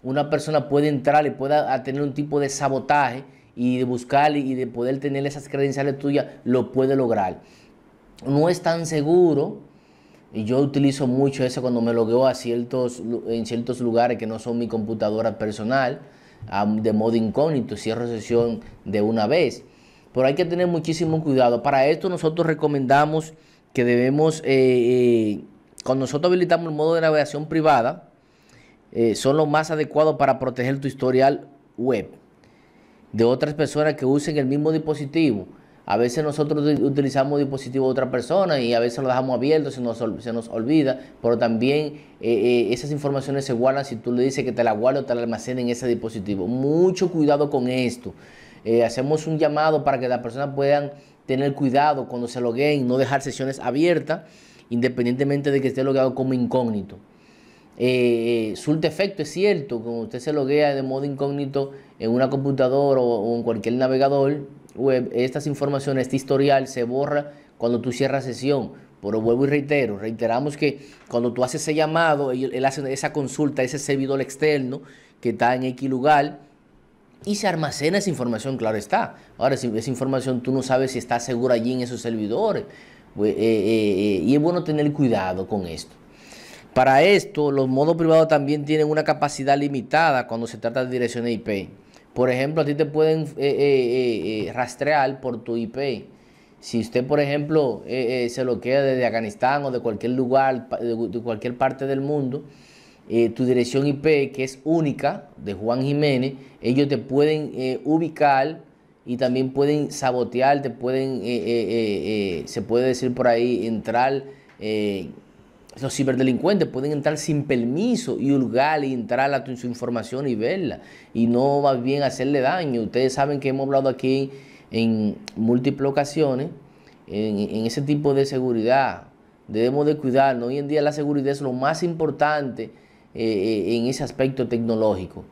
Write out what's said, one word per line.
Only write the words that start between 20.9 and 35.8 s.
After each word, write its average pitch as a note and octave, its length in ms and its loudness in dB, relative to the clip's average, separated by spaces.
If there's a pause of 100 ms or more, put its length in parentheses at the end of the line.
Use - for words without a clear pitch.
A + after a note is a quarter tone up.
cuidado. B2 400 4
Para C#3 240 2
esto D#3+ 220 0
nosotros E3 380 0
recomendamos D3 880 0 (400)
que B2 100 2
debemos, C#3 560 2
eh, - 60 -14
eh, B2 920 4 (440)
cuando C3 200 0
nosotros D3 260 0
habilitamos E3+ 380 2
el D#3 60 -4
modo D#3 200 2
de E3 80 2
navegación D3+ 440 2
privada, D3+ 640 2 (800)
eh, A2+ 220 2
son C3+ 220 2
los D#3 120 2
más D#3 220 0
adecuados D3+ 460 2
para C3+ 220 2
proteger C3 420 -2
tu C#3 80 -4
historial C3 600 2 (280)
web A#2 320 -2 (1040)
de A2+ 120 2
otras D3+ 300 2
personas D3+ 400 0
que C#3 120 -4
usen D3 320 0
el C3+ 80 0
mismo D3 260 0
dispositivo. D3 760 0 (400)